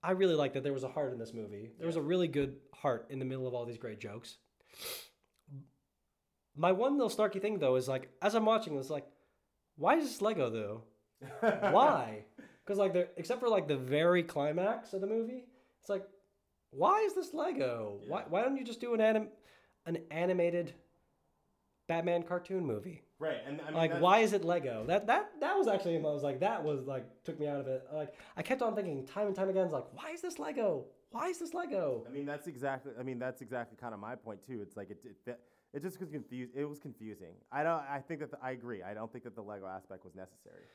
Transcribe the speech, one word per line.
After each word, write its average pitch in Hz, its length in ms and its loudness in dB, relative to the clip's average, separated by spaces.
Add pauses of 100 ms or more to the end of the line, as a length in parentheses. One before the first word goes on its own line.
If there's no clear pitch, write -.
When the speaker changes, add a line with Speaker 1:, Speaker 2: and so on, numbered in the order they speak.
Speaker 1:
I 175 100 0
really 185 240 6
like 139 180 4
that 131 100 -2
there 143 80 0
was 131 140 -2
a - 20 -2
heart 135 240 -2
in 120 80 -6
this 113 140 -8
movie. 107 440 -8
There 165 100 -4
was 170 100 2
a 156 40 0
really 170 280 2
good 135 260 0 (180)
heart 120 360 0
in 135 100 -8
the 127 60 -4
middle 131 200 -4
of 123 80 -4
all 120 120 -2
these 117 120 -10
great 110 220 -10
jokes. 113 380 -12 (2250)
My 165 160 4
one 233 260 4
little 240 120 2
snarky 208 320 0
thing, 208 180 -2
though, 131 160 4
is, 127 120 2
like, 131 220 -2 (120)
as 208 120 2
I'm 220 120 4
watching 220 300 4
this, 135 140 -4
like, 147 160 -4 (720)
"Why 180 220 4
is 311 80 2
this - 160 -4
Lego, 190 280 2
though?" 110 340 -4 (580)
Speaker 2:
<laughs> 208 300 4
Speaker 1:
Why? 147 540 6 (400)
'Cause, 196 120 -2
like, 196 160 4
the, 175 140 4 (100)
except 226 220 -2
for, 247 100 0
like, 190 180 4
the 143 100 2
very 151 460 4
climax 170 680 0
of 190 80 -2
the 196 60 -2
movie, 226 380 -2 (360)
it's - 80 -20
like, 190 160 -2 (680)
"Why 339 300 4
is 415 120 2
this 359 200 -4
Lego? 123 720 -2
Speaker 2:
Yeah. 107 60 -14
Speaker 1:
Why, 175 200 -2
why 180 120 2
don't 269 160 0
you 254 60 -4
just 233 180 -8
do 240 120 -2
an 220 80 2
anim-, 220 280 4 (560)
an 165 140 -2 (100)
animated 175 640 2 (1120)
Batman 170 360 2
cartoon 180 420 -2
movie?" 127 380 -4 (160)
Speaker 2:
Right, 156 180 -2 (100)
and 147 140 -6
I 151 40 -8
mean, 156 100 -6
Speaker 1:
Like, 165 160 4
Speaker 2:
that's 165 120 2
Speaker 1:
why 190 160 10
is 208 140 4
it 190 100 2
Lego? 135 440 0
That, 202 200 2
that, 339 320 2
that 359 180 2
was 330 100 4
actually, 180 300 2
I 156 40 0
was 147 200 0
like, 139 200 -2
that 196 220 2
was, 143 220 -2
like, 131 200 -4 (180)
took 143 160 -8
me 147 80 0
out 143 120 -2
of 139 80 -6
it. 131 240 -2
Like, 151 220 -6 (220)
I 160 80 -6
kept 262 180 0
on 220 140 2
thinking 160 320 -4
time 208 200 -2
and 190 80 -2
time 190 140 0
again, 190 160 4
it's 165 80 -2
like, 127 200 -4
"Why - 180 -12
is 339 100 -10
this 349 180 -8
Lego? 233 460 0 (260)
Why 247 160 -2
is 359 120 -2
this 330 140 -6
Lego?" 175 540 -2
Speaker 2:
I 120 40 -14
mean, 143 140 -6
that's 147 220 -6
exactly, 135 520 -4
I 127 40 -6
mean, 131 160 -4
that's 127 240 -6
exactly 117 360 -6
kind 117 140 -8
of 101 60 -12
my 110 160 -8
point 110 300 -12
too. 123 160 -8
It's 95 160 -12
like, 101 140 -12
it, 101 80 -14 (260)
it, 120 140 -10 (340)
it 143 80 -6
just 175 180 -8
was 180 120 -10
confused. 127 440 -8
It 143 100 -2
was 147 140 -8
confusing. 107 540 -14 (180)
I 143 120 -2
don't, 160 260 0
I 139 180 -6
think 156 120 -6
that 143 100 -8
the, 110 140 -12
I 127 80 -4
agree. 120 320 -8
I 95 100 -8
don't 113 180 -8
think 120 120 -12
that 117 120 -14
the 110 60 -12
Lego 101 240 -10
aspect 95 400 -12
was 90 80 -20
necessary. - 480 -18 (140)